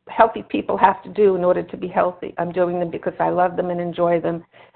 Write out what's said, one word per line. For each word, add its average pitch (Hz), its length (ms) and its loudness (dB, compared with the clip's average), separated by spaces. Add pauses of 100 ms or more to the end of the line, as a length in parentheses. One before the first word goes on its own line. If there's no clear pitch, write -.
healthy 226 340 2
people - 340 -4
have 190 280 2
to - 40 -16
do 190 260 4
in 180 100 0
order 175 180 2
to 175 140 -12
be 185 120 -8
healthy. 180 480 -2
I'm 175 160 -4
doing 180 260 0
them 175 120 -4
because 165 280 -6
I 165 120 0
love 175 260 0
them 180 140 -2
and 175 100 -4
enjoy 170 400 0
them. 165 240 -4 (320)